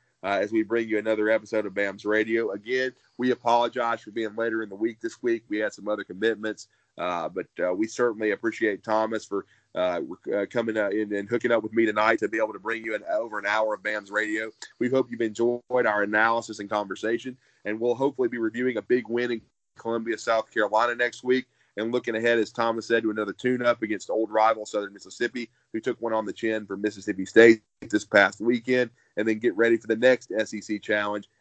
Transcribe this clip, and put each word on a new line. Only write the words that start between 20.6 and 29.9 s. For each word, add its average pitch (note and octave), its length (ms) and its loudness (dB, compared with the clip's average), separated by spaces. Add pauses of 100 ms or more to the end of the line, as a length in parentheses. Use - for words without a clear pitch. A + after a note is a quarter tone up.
next A#2+ 280 -2
week. B2+ 220 2 (340)
And A2+ 140 -2
looking A#2 240 -2
ahead, A#2 220 2
as G#2+ 140 0
Thomas A#2 340 -2
said, A#2 160 2
to A2 80 0
another G#2+ 240 -4
tune-up A#2+ 480 0
against G#2+ 260 -6
old G#2 220 -2
rival A2 340 4
Southern G2+ 300 -6
Mississippi, A#2 560 -6 (240)
who A2+ 60 -4
took A#2+ 200 -4
one A2+ 140 -2
on A2 100 0
the G2+ 80 -6
chin A2 320 -4
from G2 160 -8
Mississippi G2+ 460 -4
State A2+ 340 10 (220)
this - 240 -2
past G2+ 340 6
weekend, B2 480 2 (300)
and A2 100 0
then A2 100 2
get A2 200 0
ready A#2 180 4
for G#2+ 100 -4
the A2 100 2